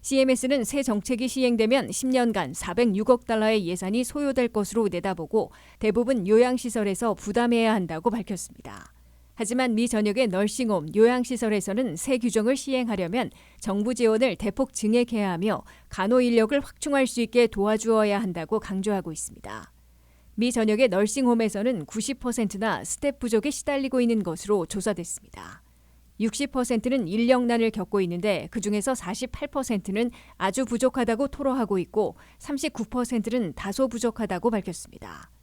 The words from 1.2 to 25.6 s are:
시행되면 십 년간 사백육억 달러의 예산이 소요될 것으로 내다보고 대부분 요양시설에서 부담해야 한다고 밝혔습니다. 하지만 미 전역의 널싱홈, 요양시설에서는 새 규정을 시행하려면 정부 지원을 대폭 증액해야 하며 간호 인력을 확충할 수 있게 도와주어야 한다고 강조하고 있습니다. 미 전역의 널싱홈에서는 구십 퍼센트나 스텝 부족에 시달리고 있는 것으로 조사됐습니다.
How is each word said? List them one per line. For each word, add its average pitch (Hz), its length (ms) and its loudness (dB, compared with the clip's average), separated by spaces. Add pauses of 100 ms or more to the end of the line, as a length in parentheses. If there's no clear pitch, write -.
시행되면 240 640 2
십 254 160 -4
년간 226 460 2
사백육억 214 720 2
달러의 220 420 2
예산이 190 380 -2
소요될 269 420 0
것으로 220 420 0
내다보고 175 640 -2 (280)
대부분 226 460 2
요양시설에서 226 920 2
부담해야 226 580 2
한다고 170 360 0
밝혔습니다. 185 840 -8 (420)
하지만 247 380 0
미 233 140 2
전역의 214 400 2
널싱홈, 196 680 0
요양시설에서는 233 1000 2
새 262 240 -2
규정을 220 360 2
시행하려면 240 760 -2 (280)
정부 208 360 0
지원을 226 400 2
대폭 226 380 -4
증액해야 220 580 0
하며 180 320 -2 (260)
간호 226 320 2
인력을 233 380 4
확충할 277 480 0
수 - 140 -4
있게 233 260 4
도와주어야 214 720 2
한다고 180 380 -4
강조하고 190 520 -4
있습니다. 104 600 -12 (640)
미 240 160 2
전역의 226 380 4
널싱홈에서는 220 960 0
구십 240 340 -8
퍼센트나 214 640 -2
스텝 - 340 -4
부족에 233 320 0
시달리고 269 520 -2
있는 233 200 2
것으로 180 460 -2
조사됐습니다. - 960 -8 (560)